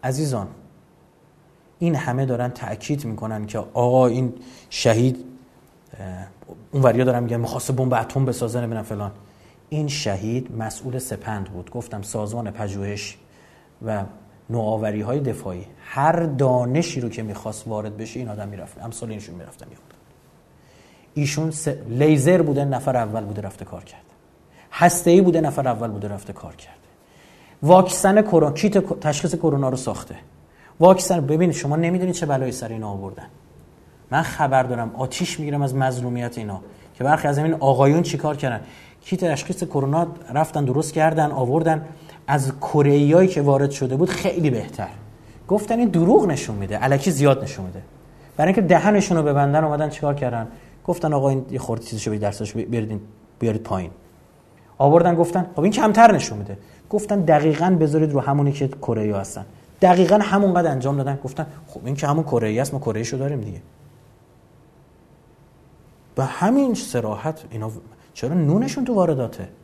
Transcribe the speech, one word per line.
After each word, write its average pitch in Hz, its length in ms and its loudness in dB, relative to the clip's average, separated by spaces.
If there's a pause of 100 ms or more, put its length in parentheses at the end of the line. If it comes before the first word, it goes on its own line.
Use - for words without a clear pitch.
عزیزان 131 440 -2 (1300)
این 170 160 0
همه 131 300 -2
دارن 123 240 -2
تأکید 120 560 -6
می‌کنن 110 400 -6
که 107 120 -8
آقا 123 500 2
این 123 260 0 (360)
شهید، 120 560 2 (720)
اه، 95 300 -14 (440)
اونوریا 127 320 4
دارن 123 200 2
می‌گن 117 140 -2
می‌خواسته 123 360 -4
بمب 127 200 0
اتم 123 320 0
بسازه 123 340 -2
نمی‌دونم 113 240 -6
فلان. 104 280 -8 (580)
این 151 180 -4
شهید 113 720 -6
مسئول 113 420 -8
سپند 101 500 -8
بود، 90 220 -14
گفتم 117 300 -10
سازمان 107 500 -8
پژوهش 101 680 -8 (680)
و 107 180 -4 (460)
نوآوری‌های 110 680 -2
دفاعی، 98 460 -6 (200)
هر 165 400 0
دانشی 131 760 0
رو 120 80 -4
که 110 140 -10
می‌خواست 104 440 -10
وارد 107 300 -6
بشه 113 220 -10
این 120 100 -8
آدم 104 180 -10
می‌رفت، 98 340 -14
امثال 117 280 -12
اینشون 95 260 -12
می‌رفتن - 340 -20
می‌آوردن. - 260 -20 (1160)
ایشون 151 380 -2
س-، 156 160 -6 (220)
لیزر 151 520 4
بوده 143 240 0
نفر 131 320 0
اول 110 260 -4
بوده 104 180 -8
رفته 98 240 -12
کار 90 180 -16
کرده، - 200 -20 (680)
هسته‌ای 175 500 6
بوده 165 200 4
نفر 143 260 -2
اول 117 220 -4
بوده 101 180 -8
رفته 101 260 -12
کار 82 220 -18
کرده، - 220 -20 (840)
واکسن 185 580 4
کرو-، 165 320 2
کیت 196 340 0
ک-، 165 140 -6
تشخیص 151 340 -2
کرونا 143 340 0
رو 127 80 -4
ساخته. - 380 -8 (640)
واکسن، 180 420 6
ببین 156 300 2
شما 139 240 -2
نمی‌دونید 180 380 0
چه 175 120 -4
بلایی 135 260 -2
سر 120 160 -8
اینا 110 220 -8
آوردن. 98 380 -10 (840)
من 143 100 2
خبر 135 420 2
دارم، 117 320 -4
آتیش 135 440 -6
می‌گیرم 147 220 -2
از 131 140 -2
مظلومیت 123 600 -2
اینا 101 240 -8 (340)
که - 80 -8
برخی 151 240 2
از 143 100 0
این 160 160 0
آقایون 139 480 4
چیکار 151 360 -4
کردن، 120 240 -4 (400)
کیت - 240 -4
تشخیص 165 380 -2
کرونا 156 440 0 (260)
رفتن 147 320 0
درست 143 280 -2
کردن 156 380 2
آوردن، 151 540 0 (420)
از 135 340 0
کره‌ایایی 147 680 6
که 185 140 0
وارد 139 300 4
شده 131 240 -4
بود 175 140 2
خیلی 170 400 -2
بهتر. 110 400 -6 (580)
گفتن 214 320 0
این 240 100 4
دروغ 175 360 4
نشون 139 300 -2
می‌ده، 101 280 -4
الکی 139 280 2
زیاد 139 320 4
نشون 98 220 -8
می‌ده، 92 180 -14 (540)
برای 170 160 4
اینکه 214 80 4
دهنشون 185 560 4
رو 156 60 2
ببندن 143 400 2
اومدن 151 260 -2
چیکار 147 240 -4
کردن؟ 120 340 -4 (380)
گفتن 170 280 -2
آقا 139 160 2
این 135 220 0
یه 127 80 -4
خورده 113 240 -6
چیزشو 110 280 -6
به 107 60 -2
درسش 101 360 -4
بیارید، 110 480 -4 (380)
بیارید 110 240 0
پایین. 92 280 -6 (880)
آوردن 170 380 6
گفتن 170 300 0 (100)
خب 147 60 -2
این 196 100 4
کمتر 214 400 8
نشون 135 260 0
می‌ده، 98 200 -10 (320)
گفتن 208 320 0
دقیقاً 160 580 4
بذارید 156 320 2
رو 139 80 2
همونی 143 320 2
که 143 160 -2
کره‌ای‌ها 107 520 -2
هستن. 98 260 -10 (380)
دقیقاً 180 320 6
همونقدر 196 560 2
انجام 135 260 -2
دادن. 139 260 -2
گفتن: 143 240 -8 (200)
"خب - 180 -18
این 135 100 -4
که 143 120 -4
همون 151 160 2
کره‌ای 113 360 0
است، 139 140 -2
ما 135 60 -4
کره‌ایشو 117 380 -4
داریم 135 240 -4
دیگه." 98 200 -10 (2500)
به 131 100 0
همین 247 480 2
صراحت 120 760 -4
اینا 110 200 -8
و-، 110 120 -14 (320)
چرا 131 200 -6
نونشون 190 520 2
تو 247 80 -2
وارداته؟ 147 560 0 (140)